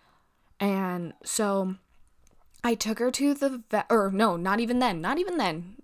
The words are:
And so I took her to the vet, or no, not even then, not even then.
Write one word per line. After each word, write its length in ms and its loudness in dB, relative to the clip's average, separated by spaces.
And 540 -2
so 520 -2
I 120 2
took 240 -4
her 120 2
to 220 2
the 360 -2
vet, 200 0
or 220 4
no, 240 2
not 240 0
even 200 0
then, 200 2
not 180 -2
even 200 -2
then. 460 -4